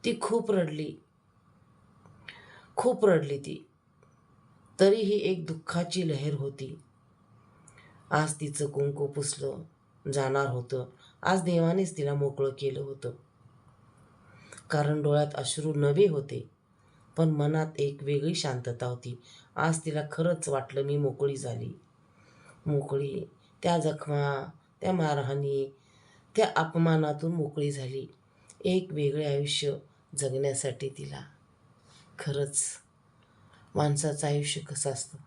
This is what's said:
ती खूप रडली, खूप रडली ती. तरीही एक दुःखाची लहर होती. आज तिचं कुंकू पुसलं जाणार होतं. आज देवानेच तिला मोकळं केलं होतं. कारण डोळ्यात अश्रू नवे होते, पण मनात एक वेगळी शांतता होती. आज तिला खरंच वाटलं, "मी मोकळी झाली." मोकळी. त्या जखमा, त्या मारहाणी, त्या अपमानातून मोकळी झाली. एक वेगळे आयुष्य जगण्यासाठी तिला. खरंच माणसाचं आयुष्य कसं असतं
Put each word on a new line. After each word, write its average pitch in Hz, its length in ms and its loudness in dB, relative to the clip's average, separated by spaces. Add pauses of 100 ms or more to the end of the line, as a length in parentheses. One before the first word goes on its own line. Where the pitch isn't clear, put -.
ती 233 160 0
खूप 226 300 0
रडली, 156 440 0 (1800)
खूप 226 300 2
रडली 143 340 4
ती. - 260 -10 (1120)
तरीही 202 380 6
एक 175 280 0
दुःखाची 170 640 -2
लहर 143 240 -2
होती. 139 460 -6 (1300)
आज 151 240 2
तिचं 143 360 -4
कुंकू 143 380 -2
पुसलं 139 540 -4 (520)
जाणार 139 320 2
होतं. 123 400 -4 (360)
आज 185 200 2
देवानेच 170 560 2
तिला 143 160 0
मोकळं 139 360 0 (100)
केलं 135 200 -2
होतं. 135 320 -8 (1600)
कारण 151 320 2
डोळ्यात 147 340 4
अश्रू 151 380 -2
नवे 147 340 6
होते, 135 420 -2 (680)
पण 160 120 6
मनात 151 380 2 (120)
एक 139 240 -2
वेगळी 147 320 0
शांतता 123 500 -4
होती. 123 360 -8 (340)
आज 160 300 2
तिला 151 160 -2 (100)
खरंच 165 380 0
वाटलं, 139 320 -2
"मी 143 160 0
मोकळी 139 400 0
झाली." 120 320 -6 (960)
मोकळी. 139 580 -2 (400)
त्या 175 140 4
जखमा, 147 720 0 (320)
त्या 185 120 0
मारहाणी, 139 840 0 (600)
त्या 220 200 4
अपमानातून 160 760 2
मोकळी 147 400 -2
झाली. 135 360 -6 (540)
एक 185 300 2
वेगळे 151 340 0
आयुष्य 143 520 0 (400)
जगण्यासाठी 135 720 -2
तिला. - 320 -12 (960)
खरंच 143 440 -2 (1120)
माणसाचं 147 520 0
आयुष्य 147 340 0
कसं 139 300 -4
असतं - 360 -8